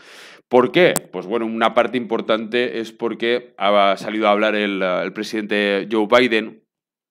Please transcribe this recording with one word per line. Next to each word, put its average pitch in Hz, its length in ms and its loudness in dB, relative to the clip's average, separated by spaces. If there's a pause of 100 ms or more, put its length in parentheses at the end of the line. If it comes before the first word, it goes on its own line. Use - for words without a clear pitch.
(480)
¿Por 123 240 4
qué? 165 220 4 (180)
Pues 90 140 -10
bueno, 113 220 -4
una 113 260 0
parte 113 240 2
importante 113 840 -2
es 113 120 -10
porque 117 640 -4
ha 98 400 2
salido 107 300 -4
a 104 40 4
hablar 104 220 2
el, 101 300 -2
el 90 300 -2
presidente 104 800 -2
Joe 110 160 0
Biden, 113 540 2 (500)